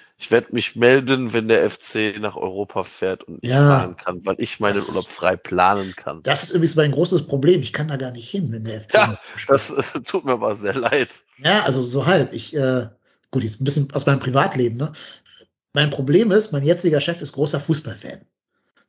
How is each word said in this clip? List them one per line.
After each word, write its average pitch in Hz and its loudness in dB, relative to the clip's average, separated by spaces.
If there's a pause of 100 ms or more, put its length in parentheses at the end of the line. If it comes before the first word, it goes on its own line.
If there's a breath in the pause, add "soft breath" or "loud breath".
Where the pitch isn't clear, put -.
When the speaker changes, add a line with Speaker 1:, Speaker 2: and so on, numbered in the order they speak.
(180 soft breath)
Speaker 1:
ich - -16
werd 120 2
mich 120 -4
melden, 127 4
wenn 110 0
der 110 6
F 101 -2
C 107 -4
nach 104 -6
Europa 95 -6
fährt - -6
und - -16
ich 120 -6
Speaker 2:
Ja. 139 6
Speaker 1:
fahren 92 -4
kann, 90 -8
weil 98 -2
ich - -6
meinen 101 2
Speaker 2:
Das 95 0
Speaker 1:
Urlaub 95 -2
frei 92 -2
planen 95 0
kann. 78 -12
Speaker 2:
Das 147 0
ist - -2
übrigens 165 2
mein 151 4
großes 165 0
Problem. 147 2
Ich 110 -8
kann 151 -4
da 147 -6
gar 127 -8
nicht 120 -16
hin, 170 -4
wenn 110 -8
der 110 -8
F 107 -14
C - 2
Speaker 1:
Ja, 120 4
Speaker 2:
nach 107 -8
Europa - -2
Speaker 1:
das, 139 2
Speaker 2:
fährt. 139 -6
Speaker 1:
äh, 143 -8
tut 160 -6
mir 131 0
aber 113 -2
sehr 101 -2
leid. 123 0 (140)
Speaker 2:
Ja, 185 2
also 131 0
so 123 -2
halb. 156 2
Ich, - -10
äh, 127 0 (420)
gut, 127 0
jetzt 110 -6
ein - -2
bisschen 139 0
aus 139 -2
meinem 139 2
Privatleben, 127 0
ne? 151 -4 (800 loud breath)
Mein 147 2
Problem 147 2
ist, 208 2
mein 139 -2
jetziger 160 2
Chef 170 -4
ist 160 -8
großer - -2
Fußballfan. - -6 (640)